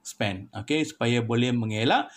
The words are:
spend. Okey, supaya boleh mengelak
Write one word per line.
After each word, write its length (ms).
spend. 480
Okey, 320
supaya 400
boleh 320
mengelak 600